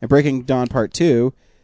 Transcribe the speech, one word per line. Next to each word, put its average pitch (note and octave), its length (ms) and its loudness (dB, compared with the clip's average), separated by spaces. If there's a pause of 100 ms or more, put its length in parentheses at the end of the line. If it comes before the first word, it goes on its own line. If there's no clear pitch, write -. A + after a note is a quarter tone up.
In A2+ 60 -8
Breaking C3+ 340 2
Dawn B2+ 260 -2
Part A2+ 240 -4
Two, C3 420 0 (300)